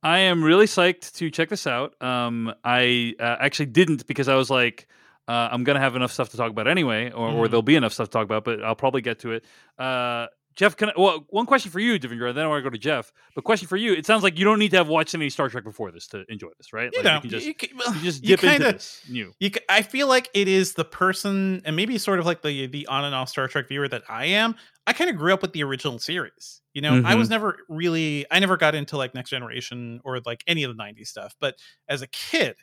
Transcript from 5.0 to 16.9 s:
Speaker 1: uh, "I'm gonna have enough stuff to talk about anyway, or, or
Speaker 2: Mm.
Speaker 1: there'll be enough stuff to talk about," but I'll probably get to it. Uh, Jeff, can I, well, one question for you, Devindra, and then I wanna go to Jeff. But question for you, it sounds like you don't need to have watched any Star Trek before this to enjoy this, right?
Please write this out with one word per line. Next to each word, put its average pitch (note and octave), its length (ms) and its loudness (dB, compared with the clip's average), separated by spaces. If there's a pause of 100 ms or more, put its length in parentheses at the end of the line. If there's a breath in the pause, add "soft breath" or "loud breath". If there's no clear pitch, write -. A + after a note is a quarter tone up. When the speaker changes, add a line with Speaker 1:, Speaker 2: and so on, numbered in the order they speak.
Speaker 1:
uh, A#2 240 0
"I'm B2 140 -2
gonna C#3 160 4
have C3 160 2
enough B2+ 160 -2
stuff A#2+ 180 -4
to - 60 -16
talk A2+ 140 -2
about A2 180 -2
anyway, B2 420 0
or, A2+ 180 -4
or A2+ 180 2
Speaker 2:
Mm. A2 40 2
Speaker 1:
there'll A2+ 120 2
be C#3+ 140 6
enough A#2 160 2
stuff A2+ 160 -4
to - 40 -16
talk A2 120 2
about," G#2+ 200 -2
but A2 180 -4
I'll A2 140 -2
probably C3 240 0
get A#2 200 -6
to A#2 120 -8
it. A2+ 120 -8 (340 soft breath)
Uh, B2 480 -4 (280)
Jeff, G3+ 220 2
can G#3 140 -2
I, - 60 -10
well, E3+ 340 2
one A3 140 -2
question B3+ 260 0
for F3 100 -6
you, A3+ 180 2
Devindra, A#2+ 300 -6
and B2 100 -4
then D#3 60 -2
I D#3+ 40 -2
wanna D3 140 -2
go C3 80 -4
to A2+ 80 -10
Jeff. B2+ 340 -4 (220 soft breath)
But C3+ 100 -8
question G#3 220 2
for F#3 100 -4
you, G#3+ 160 0
it D#3+ 140 -2
sounds G#3+ 160 4
like F3+ 160 2
you F#3+ 60 2
don't G#3+ 140 6
need G#3 120 2
to F#3 60 4
have E3+ 120 6
watched D#3+ 260 0
any D#3 140 -2
Star C3+ 200 -2
Trek A2+ 160 -8
before G#2+ 260 -10
this E2+ 180 -20
to G2 200 -14
enjoy G2 280 -12
this, - 160 -20
right? A#2 200 -6